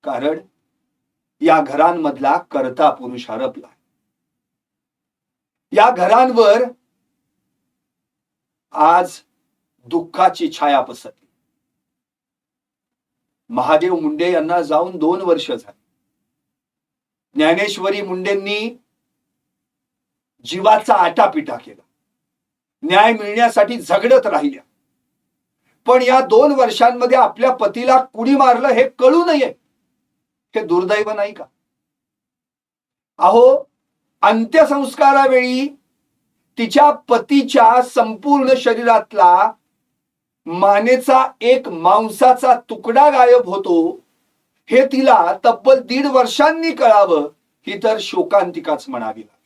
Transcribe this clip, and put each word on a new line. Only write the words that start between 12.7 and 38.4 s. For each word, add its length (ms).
महादेव 460
मुंडे 360
यांना 300
जाऊन 360
दोन 240
वर्ष 300
झाली. 260
ज्ञानेश्वरी 680
मुंडेंनी 760
जीवाचा 500
आटापिटा 600
केला, 260
न्याय 300
मिळण्यासाठी 680
झगडत 480
राहिल्या, 340
पण 140
या 200
दोन 300
वर्षांमध्ये 680
आपल्या 360
पतीला 500
कुणी 320
मारलं 320
हे 220
कळू 360
नये, 280
हे 120
दुर्दैव 460
नाही 220
का? 120
अहो, 460
अंत्यसंस्कारावेळी 1400
तिच्या 320
पतीच्या 760
संपूर्ण 720